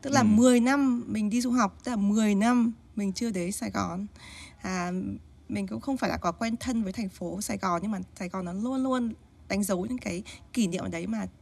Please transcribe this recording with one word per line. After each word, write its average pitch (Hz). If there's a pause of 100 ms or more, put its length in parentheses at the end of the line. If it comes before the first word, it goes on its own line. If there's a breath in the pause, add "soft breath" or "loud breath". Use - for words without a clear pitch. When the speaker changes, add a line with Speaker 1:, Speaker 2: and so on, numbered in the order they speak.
Speaker 1:
Tức 269
là 277
Speaker 2:
Ừ. 220
Speaker 1:
mười 240
năm 254
mình 208
đi 240
du 247
học, 233
tức 254
là 233
mười 208
năm 233 (240)
mình 202
chưa 233
đến 180
Sài 214
Gòn. 185 (560 loud breath)
À, 180 (560)
mình 202
cũng 214
không 269
phải 214
là 170
có 175
quen 226
thân 233
với 190
thành 208
phố 180
Sài 208
Gòn, 180
nhưng 208
mà 202 (200)
Sài 185
Gòn 185
nó 175
luôn 254
luôn 254 (360)
đánh 196
dấu 185
những 247
cái 196 (300 loud breath)
kỷ 226
niệm 175
ở 196
đấy 170
mà 214 (160)